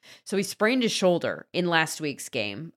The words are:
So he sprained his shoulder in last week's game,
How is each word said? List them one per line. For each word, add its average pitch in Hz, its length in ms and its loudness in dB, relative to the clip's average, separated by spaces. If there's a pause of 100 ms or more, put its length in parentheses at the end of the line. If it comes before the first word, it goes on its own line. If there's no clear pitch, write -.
(240)
So - 120 -4
he 202 60 2
sprained 226 400 0
his 220 100 2
shoulder 160 640 2
in 180 140 0
last 160 340 0
week's 143 260 -6
game, 110 480 -6